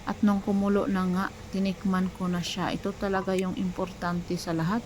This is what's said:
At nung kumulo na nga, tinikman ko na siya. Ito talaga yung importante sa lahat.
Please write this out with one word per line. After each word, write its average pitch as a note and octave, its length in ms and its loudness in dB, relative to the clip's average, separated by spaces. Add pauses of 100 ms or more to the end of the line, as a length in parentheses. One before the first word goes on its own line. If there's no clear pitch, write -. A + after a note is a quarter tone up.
At - 160 -4
nung G3+ 240 6
kumulo G3+ 400 4
na F#3 240 2
nga, F#3 180 2 (300)
tinikman F#3+ 600 2
ko F#3 80 -2
na F3 160 0
siya. E3 320 -2
Ito F3 240 -2
talaga F#3+ 400 0
yung F#3 160 -2
importante F3+ 800 -4
sa F3 160 -4
lahat. E3+ 360 0